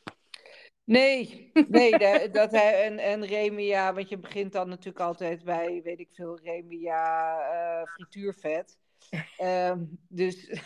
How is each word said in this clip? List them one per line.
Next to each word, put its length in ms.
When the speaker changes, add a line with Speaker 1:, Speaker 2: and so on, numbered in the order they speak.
Speaker 1:
Nee, 640
nee, 300
de, 300
Speaker 2:
<laughs> 40
Speaker 1:
dat 180
hij, 340
en, 140
en 280
Remia, 680
want 140
je 100
begint 340
dan 160
natuurlijk 360
altijd 400
bij, 400
weet 160
ik 120
veel, 300
Remia, 1000
eh, 460
frituurvet. 920
Ehm, 480
dus, 400